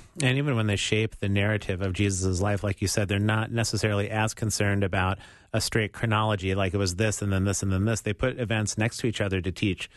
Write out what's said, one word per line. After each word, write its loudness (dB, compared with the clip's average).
And 4
even 0
when 2
they 2
shape 0
the -2
narrative 0
of 0
Jesus' 0
life, 0
like -4
you 0
said, 0
they're 0
not 0
necessarily 0
as 0
concerned 0
about 0
a 0
straight 0
chronology, 0
like 0
it 0
was 0
this 0
and 0
then 2
this 0
and 0
then 2
this. 0
They -2
put -2
events -2
next 0
to -2
each -2
other 0
to -2
teach -2